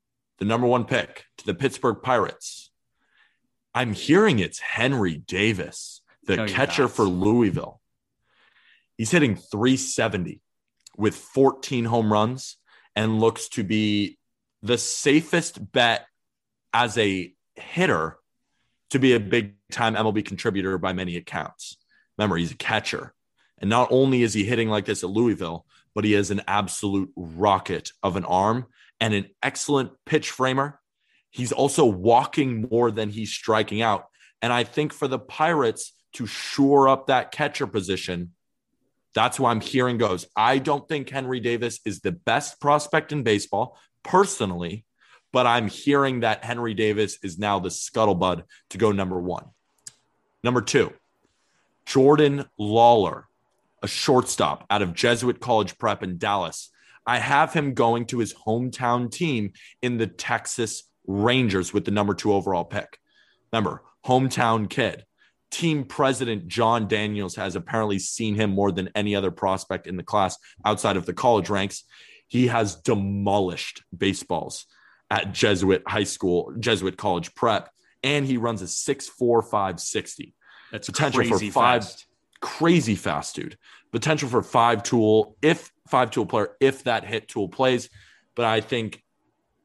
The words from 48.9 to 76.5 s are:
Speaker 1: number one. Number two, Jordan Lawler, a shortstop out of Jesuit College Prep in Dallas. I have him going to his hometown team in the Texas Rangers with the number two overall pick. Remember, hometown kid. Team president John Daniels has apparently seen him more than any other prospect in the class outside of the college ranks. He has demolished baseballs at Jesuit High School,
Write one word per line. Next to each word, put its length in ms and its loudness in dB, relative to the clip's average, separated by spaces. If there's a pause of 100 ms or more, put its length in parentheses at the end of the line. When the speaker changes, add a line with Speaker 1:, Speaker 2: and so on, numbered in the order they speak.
Speaker 1:
number 280 -2
one. 260 -6 (960)
Number 180 2
two, 320 2 (920)
Jordan 600 4 (120)
Lawler, 720 4 (560)
a 40 -6
shortstop 840 0
out 120 0
of 120 -2
Jesuit 460 0
College 380 0
Prep 240 -2
in 160 -6
Dallas. 520 -4 (360)
I 120 0
have 360 0
him 200 -2
going 340 2
to 120 -6
his 140 -4
hometown 800 -4
team 420 -4 (280)
in 160 -2
the 100 0
Texas 760 -6 (240)
Rangers 680 0
with 120 -2
the 60 -4
number 220 0
two 200 0
overall 320 -2
pick. 340 -10 (520)
Remember, 320 -4 (220)
hometown 640 2
kid. 360 -4 (460)
Team 320 -2
president 640 -2
John 400 0
Daniels 480 -4
has 200 -6
apparently 420 -2
seen 380 -4
him 160 2
more 200 2
than 220 -4
any 220 0
other 160 0
prospect 560 -4
in 100 -8
the 60 -10
class 340 0 (260)
outside 340 2
of 100 -4
the 60 -6
college 360 2
ranks. 360 -4 (420)
He 200 2
has 280 0
demolished 1080 -2 (160)
baseballs 720 -4 (420)
at 240 -2
Jesuit 540 2
High 160 -2
School, 560 -2